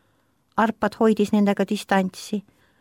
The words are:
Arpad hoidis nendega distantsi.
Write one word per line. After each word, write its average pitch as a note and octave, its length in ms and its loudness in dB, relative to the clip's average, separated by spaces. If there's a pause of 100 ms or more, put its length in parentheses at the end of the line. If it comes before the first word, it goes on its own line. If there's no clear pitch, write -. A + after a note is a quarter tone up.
(580)
Arpad G#3+ 420 -2
hoidis G#3+ 320 2
nendega G3+ 380 2
distantsi. G3 760 -4 (380)